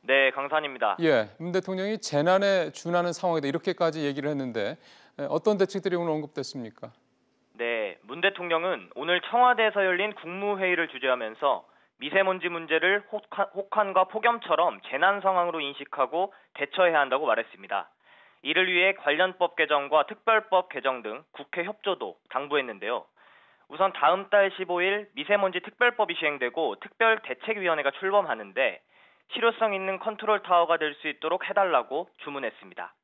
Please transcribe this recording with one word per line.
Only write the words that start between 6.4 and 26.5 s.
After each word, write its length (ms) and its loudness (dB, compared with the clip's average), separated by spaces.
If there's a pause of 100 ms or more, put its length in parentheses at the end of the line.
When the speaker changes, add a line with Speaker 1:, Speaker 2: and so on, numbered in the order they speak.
Speaker 1:
네, 460 -2
문 180 -10
대통령은 760 -2
오늘 240 0 (100)
청와대에서 540 4
열린 320 0
국무회의를 720 -2
주재하면서 760 -2 (320)
미세먼지 500 0
문제를 640 0
혹한-, 440 -4
혹한과 500 0
폭염처럼 760 0 (100)
재난 300 2
상황으로 400 0
인식하고 760 -4 (200)
대처해야 440 2
한다고 280 2
말했습니다. 640 -2 (560)
이를 240 2
위해 260 4
관련법 600 0
개정과 520 2
특별법 600 0
개정 340 -4
등 300 -8
국회 320 -8
협조도 540 -6 (120)
당부했는데요. 760 -4 (640)
우선 240 0
다음 360 2
달 280 4
십오 240 -2
일 320 0
미세먼지 480 0
특별법이 540 0
시행되고 680 -2